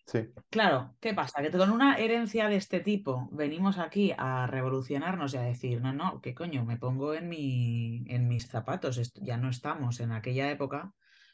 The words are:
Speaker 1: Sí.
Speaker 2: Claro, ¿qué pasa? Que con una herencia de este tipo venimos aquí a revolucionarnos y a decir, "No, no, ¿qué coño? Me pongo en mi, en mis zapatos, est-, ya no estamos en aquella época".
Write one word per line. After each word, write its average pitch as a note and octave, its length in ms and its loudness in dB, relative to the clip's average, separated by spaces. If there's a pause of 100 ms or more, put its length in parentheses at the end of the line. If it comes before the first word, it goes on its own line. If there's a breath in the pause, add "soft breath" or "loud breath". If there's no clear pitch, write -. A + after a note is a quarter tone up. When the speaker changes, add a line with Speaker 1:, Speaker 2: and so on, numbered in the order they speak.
Speaker 1:
Sí. A2 280 -2 (160)
Speaker 2:
Claro, E3+ 500 4
¿qué A3 140 -2
pasa? D3 280 -2
Que D#3 80 2
con F#3 200 6
una B3+ 260 6
herencia A3+ 520 2
de G#3 80 4
este F#3+ 240 0
tipo E3 520 0
venimos E3 460 2
aquí F3+ 380 2
a B2+ 300 0
revolucionarnos C3+ 880 -2
y - 20 -4
a B2 60 -2
decir, A#2+ 400 -2
"No, C3 100 0
no, D#3+ 280 -4
¿qué B2+ 140 -8
coño? D#3 300 -4
Me A#2 140 -2
pongo C3+ 360 -2
en E3+ 140 -6
mi, A#2+ 800 -2
en B2 200 2
mis A#2+ 200 0
zapatos, B2+ 500 -4
est-, A#2+ 240 -4
ya A#2+ 140 -4
no B2 140 0
estamos C3 500 -4
en A#2 120 -2
aquella B2+ 380 -2
época". C#3+ 440 -6 (400 soft breath)